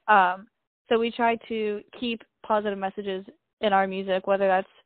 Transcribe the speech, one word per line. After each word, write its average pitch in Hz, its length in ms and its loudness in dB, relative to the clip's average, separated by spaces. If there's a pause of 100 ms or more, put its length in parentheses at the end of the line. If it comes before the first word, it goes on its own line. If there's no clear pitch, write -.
Um, 190 380 4 (400)
so 233 100 2
we 226 140 -2
try 233 240 0 (140)
to 214 320 -4 (180)
keep 233 240 -6 (220)
positive 208 340 -2
messages 196 460 -8 (340)
in 208 140 0
our 190 140 2
music, 190 380 -4
whether 196 220 2
that's 190 220 0 (160)